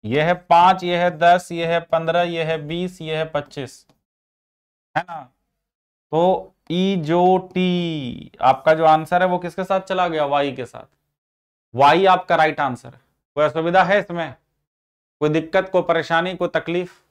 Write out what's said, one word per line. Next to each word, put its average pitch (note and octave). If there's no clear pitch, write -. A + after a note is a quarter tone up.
यह C#3
है F3
पांच, F3
यह F3
है F3+
दस, F3
यह E3+
है E3+
पन्द्रह, E3
यह E3
है D#3+
बीस, F3
यह D#3
है D#3
पच्चीस, C#3+
है E3
ना? E3
तो F3
इजोटी, F3
आपका C#3
जो D#3+
आंसर D#3+
है F#3
वो F3+
किसके F3+
साथ F#3+
चला F#3
गया? D#3
वाई C#3+
के B2
साथ। -
वाई E3+
आपका F3+
राइट D#3
आंसर B2+
है। -
कोई D3+
असुविधा E3
है G3
इसमें? E3
कोई D3+
दिक्कत, E3
कोई F3+
परेशानी, E3
कोई F3
तकलीफ? F3